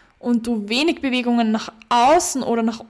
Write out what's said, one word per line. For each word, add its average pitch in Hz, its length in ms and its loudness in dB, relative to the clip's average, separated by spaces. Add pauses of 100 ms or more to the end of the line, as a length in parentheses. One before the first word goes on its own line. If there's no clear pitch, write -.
(200)
und 233 280 -2
du 214 220 -4
wenig 294 320 0
Bewegungen 240 500 0
nach 220 200 -4 (180)
außen 269 520 4
oder 233 220 -2
nach 226 260 -4